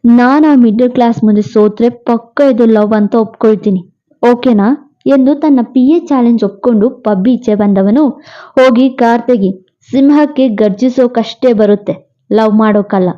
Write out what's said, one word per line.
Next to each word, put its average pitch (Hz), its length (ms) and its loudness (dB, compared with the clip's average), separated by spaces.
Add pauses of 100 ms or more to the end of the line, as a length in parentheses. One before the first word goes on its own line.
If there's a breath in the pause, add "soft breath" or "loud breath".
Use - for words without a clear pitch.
"ನಾನ್ 247 400 4
ಆ 294 100 2
ಮಿಡ್ಲ್ 240 360 2
ಕ್ಲಾಸ್ 233 340 -2
ಮುಂದೆ 208 180 2
ಸೋತ್ರೆ 214 460 0
ಪಕ್ಕ 240 520 -6 (100)
ಇದು 233 160 0
ಲವ್ 214 260 0
ಅಂತ 208 220 -2
ಒಪ್ಕೊಳ್ತೀನಿ, 214 760 -2 (420)
ಓಕೆನಾ?" 240 760 -2
ಎಂದು 269 280 2
ತನ್ನ 294 280 0
ಪಿ - 180 -2
ಎ 294 180 2
ಚಾಲೆಂಜ್ 240 460 0
ಒಪ್ಕೊಂಡು 220 460 -2
ಪಬ್ 208 380 -4
ಈಚೆ 240 260 -2
ಬಂದವನು, 208 540 0 (460 loud breath)
"ಹೋಗಿ 262 360 2
ಕಾರ್ 233 320 -2
ತೆಗಿ, 196 440 -4 (240)
ಸಿಂಹಕ್ಕೆ 285 580 0
ಗರ್ಜಿಸೋಕಷ್ಟೇ 233 1040 -2
ಬರುತ್ತೆ, 202 640 -2 (160)
ಲವ್ 214 220 0
ಮಾಡೋಕಲ್ಲ. 208 640 0